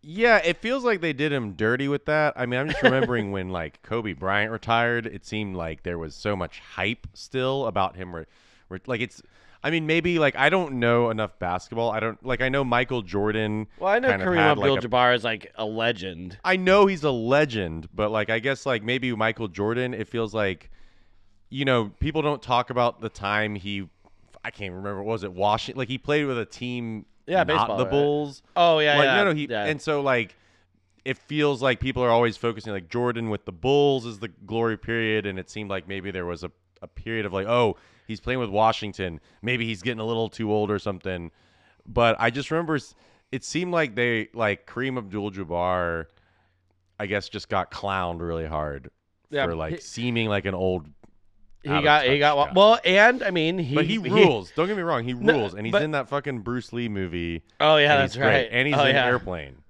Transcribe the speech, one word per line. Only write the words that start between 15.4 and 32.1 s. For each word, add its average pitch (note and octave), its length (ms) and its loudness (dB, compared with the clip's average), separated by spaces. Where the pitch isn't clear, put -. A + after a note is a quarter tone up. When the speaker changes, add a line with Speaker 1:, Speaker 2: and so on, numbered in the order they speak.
Speaker 2:
a A2 100 -4
legend. F#2+ 800 -4
Speaker 1:
I F#3 100 2
know F#3+ 300 6
he's F#3 180 -2
a D3 80 2
legend, A2+ 840 0
but, G#2+ 160 -2
like, G#2+ 200 -2
I A2+ 100 0
guess, C3 260 -4
like, B2 180 0
maybe B2 300 -2
Michael A2 360 -2
Jordan, A#2 440 -2
it G#2+ 140 -8
feels A2+ 260 -4
like, G2+ 380 -2
you C3+ 160 -6
know, A#2 340 2
people D#3 220 -2
don't D3 200 -2
talk B2 280 0
about A#2+ 320 0
the A2 80 -6
time G#2 460 -2
he, G2 300 -6
I A2+ 60 -8
can't G2 240 -10
remember, G2+ 280 -8
what A2 80 -4
was G#2 140 -4
it, F#2 80 -8
Washington? G#2 440 0
Like, B2 120 -4
he C3 80 -6
played D3 280 0
with B2+ 140 -2
a G#2+ 60 -4
team, A#2+ 600 -8
Speaker 2:
Yeah, F3+ 120 2
Speaker 1:
not E3+ 80 2
Speaker 2:
baseball, A2 300 2
Speaker 1:
the B2+ 60 0
Speaker 2:
right? - 80 -2
Speaker 1:
Bulls. C#3+ 500 0
Speaker 2:
Oh, E3+ 240 6
yeah, D3 180 4
Speaker 1:
Like, C#3+ 100 6
Speaker 2:
yeah, C3 100 4
Speaker 1:
no, - 80 4
no, F3 80 2
he, D3+ 160 -2
Speaker 2:
yeah. G#2+ 160 -2
Speaker 1:
and D3+ 160 -4
so, D3 200 0
like, B2 360 0
it C3 140 -6
feels D3 440 0
like B2+ 200 2
people B2+ 200 -2
are B2 80 2
always A#2 280 4